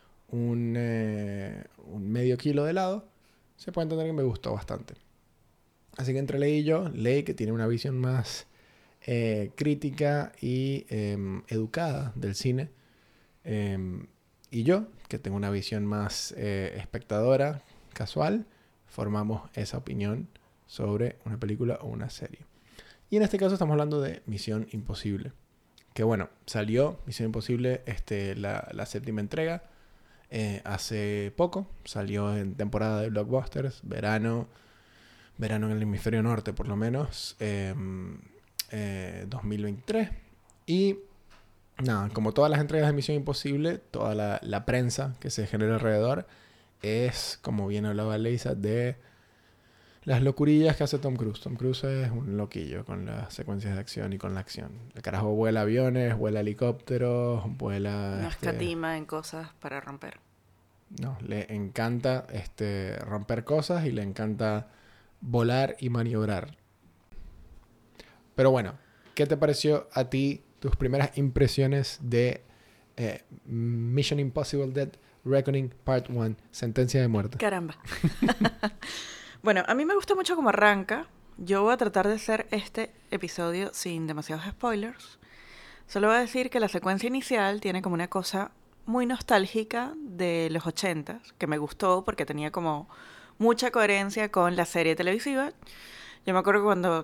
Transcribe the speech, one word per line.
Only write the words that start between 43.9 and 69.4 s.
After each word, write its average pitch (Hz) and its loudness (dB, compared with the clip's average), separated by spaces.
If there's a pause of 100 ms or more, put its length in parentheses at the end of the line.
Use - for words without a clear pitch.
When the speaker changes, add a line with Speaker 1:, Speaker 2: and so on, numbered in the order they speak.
Speaker 1:
la, 104 0
la 110 -4
prensa 127 0
que - -8
se 110 -4
genera 107 2
alrededor 110 2 (560)
es, 117 -2
como 101 -2
bien 104 0
hablaba 107 0
Leisa, 120 0
de 117 0 (1080)
las 127 4
locurillas 147 6
que - 0
hace 143 0
Tom 135 -2
Cruise. 110 -2
Tom - -6
Cruise 127 -2
es 135 0
un 117 -2
loquillo 98 -4
con 95 -8
las 107 -8
secuencias 101 -6
de 95 -4
acción 101 -6
y 98 -6
con 95 -6
la 95 -4
acción. - -10 (240)
El - -14
carajo 98 -2
vuela 110 4
aviones, 120 2
vuela 107 0
helicópteros, 120 0 (140)
vuela, 101 -2
Speaker 2:
No - -2
Speaker 1:
este - -4
Speaker 2:
escatima 165 -2
en 156 -8
cosas 160 -8
para 139 -8
romper. 139 -12 (800)
Speaker 1:
No, 127 -6
le 104 -6
encanta, 120 -2
este, 101 -4
romper 104 -6
cosas 156 0
y 135 0
le 107 -2
encanta 107 -2 (540)
volar 120 2
y 127 -2
maniobrar. 117 0 (1800)
Pero 131 8
bueno, 117 2 (420)
¿qué 147 4
te 147 2
pareció 151 4